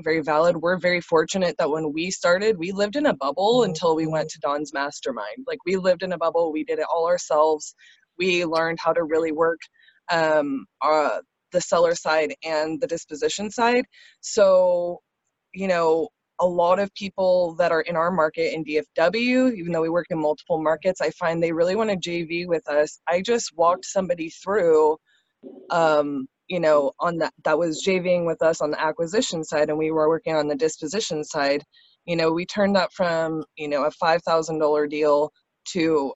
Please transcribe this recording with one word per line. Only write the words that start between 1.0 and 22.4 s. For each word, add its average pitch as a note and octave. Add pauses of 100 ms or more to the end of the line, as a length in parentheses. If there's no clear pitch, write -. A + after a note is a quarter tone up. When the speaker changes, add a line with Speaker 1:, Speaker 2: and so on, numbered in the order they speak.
Speaker 1:
that D#3+
when D#3
we E3+
started, F#3+
we F3
lived G#3
in D4
a A3
bubble F#3
Speaker 2:
Mm-hmm. G3+
Speaker 1:
until D#3+
we D#3+
went D#3
to D#3+
Don's D3
mastermind. C3
Like, D#3+
we F#3+
lived F3+
in F#3
a F3
bubble. E3+
We D3+
did D#3
it D3
all E3+
ourselves. D#3 (420)
We F3
learned E3
how E3
to E3+
really D#3+
work, E3 (520)
um, D3+ (160)
uh, C#3+ (320)
the F3
seller E3+
side D#3 (100)
and D#3
the -
disposition D#3+
side. B3 (340)
So, F3+ (540)
you F#3+
know, E3 (320)
a F3+
lot F3
of G3+
people F3+
that E3
are E3
in D#3+
our E3
market D#3+
in D#3+
D D3+
F D3+ (120)
W, A#3+
even F3
though E3
we E3
work E3
in E3+
multiple D#3
markets, D#3
I D#3+
find E3+
they E3+
really F3
wanna A3
J E3+
V E3+